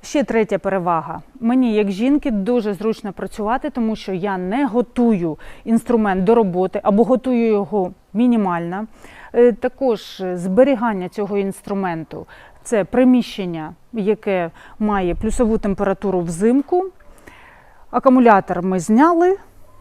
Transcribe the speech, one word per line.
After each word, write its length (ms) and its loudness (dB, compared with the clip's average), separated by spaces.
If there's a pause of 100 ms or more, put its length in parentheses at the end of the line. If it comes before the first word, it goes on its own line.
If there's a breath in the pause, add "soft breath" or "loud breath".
Ще 200 0
третя 340 0
перевага. 640 -2 (180)
Мені, 340 2
як 180 0
жінки, 400 0
дуже 420 0
зручно 400 -6
працювати, 560 -6
тому 260 -4
що 180 -8
я 240 -4
не 280 -2
готую 720 0 (260 loud breath)
інструмент 600 0
до 120 4
роботи 480 0
або 200 4
готую 440 0
його 440 0 (220)
мінімально. 760 0 (460 loud breath)
Е, 180 6
також 720 -4 (100)
зберігання 760 0
цього 280 -6
інструменту — 880 -6 (380 loud breath)
це 200 0
приміщення, 920 0 (200)
яке 580 -2 (280 loud breath)
має 360 0
плюсову 420 0
температуру 600 -2
взимку. 680 0 (1080 soft breath)
Акумулятор 720 4
ми 160 0
зняли 580 4 (440)